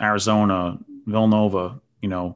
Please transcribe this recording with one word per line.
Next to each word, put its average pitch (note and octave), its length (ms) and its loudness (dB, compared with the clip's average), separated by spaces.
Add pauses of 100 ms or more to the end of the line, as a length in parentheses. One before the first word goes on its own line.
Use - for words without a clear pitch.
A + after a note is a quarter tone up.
Arizona, G#2 800 0 (260)
Villanova, G#2+ 720 2 (220)
you G#2 80 -6
know, F2+ 260 -6